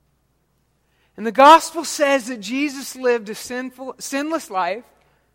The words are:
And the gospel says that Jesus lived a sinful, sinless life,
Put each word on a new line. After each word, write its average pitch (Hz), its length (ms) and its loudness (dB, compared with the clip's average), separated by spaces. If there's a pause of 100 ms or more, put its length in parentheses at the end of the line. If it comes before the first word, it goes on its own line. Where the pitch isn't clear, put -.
(1160)
And 208 100 -8
the 226 60 -4
gospel 311 520 6
says 277 440 0
that 254 100 -8
Jesus 262 560 -6
lived 240 340 -2
a 214 60 -10
sinful, 254 640 -12
sinless 302 520 -6
life, 190 340 -4 (500)